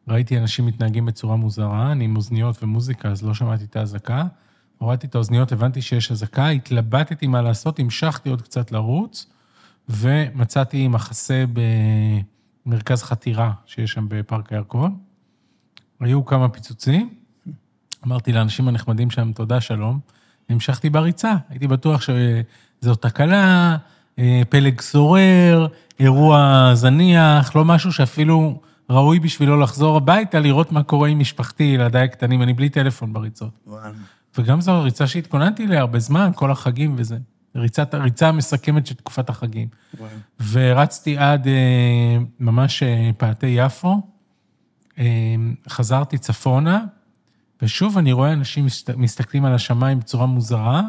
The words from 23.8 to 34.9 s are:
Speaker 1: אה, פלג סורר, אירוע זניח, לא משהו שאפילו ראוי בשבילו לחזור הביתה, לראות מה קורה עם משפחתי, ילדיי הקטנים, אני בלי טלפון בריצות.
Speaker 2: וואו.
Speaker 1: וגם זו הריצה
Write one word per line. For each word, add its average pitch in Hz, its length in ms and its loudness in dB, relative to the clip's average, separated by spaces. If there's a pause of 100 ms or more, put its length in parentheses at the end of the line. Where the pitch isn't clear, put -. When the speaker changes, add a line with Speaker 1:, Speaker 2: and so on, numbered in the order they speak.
Speaker 1:
אה, 123 300 4
פלג 139 320 2
סורר, 170 840 6 (320)
אירוע 139 720 6
זניח, 151 840 4
לא 156 100 6
משהו 170 260 4
שאפילו 151 680 0 (280)
ראוי 143 300 4
בשבילו 147 400 2
לחזור 143 380 2
הביתה, 170 420 2
לראות 147 320 2
מה 147 120 0
קורה 147 260 2
עם 151 100 0
משפחתי, - 440 -4
ילדיי 127 400 2
הקטנים, 127 380 0
אני 123 120 0
בלי 139 160 0
טלפון 131 440 -4
בריצות. 110 540 -12
Speaker 2:
וואו. 107 240 -18 (460)
Speaker 1:
וגם 127 240 2
זו 185 100 0
הריצה 143 360 0